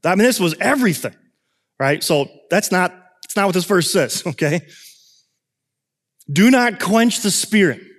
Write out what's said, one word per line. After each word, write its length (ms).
I 100
mean, 100
this 160
was 200
everything, 560
right? 240
So 260
that's 220
not, 220
that's 140
not 100
what 80
this 100
verse 260
says, 340
<laughs> 20
okay? 340
Do 200
not 300
quench 400
the 100
spirit. 520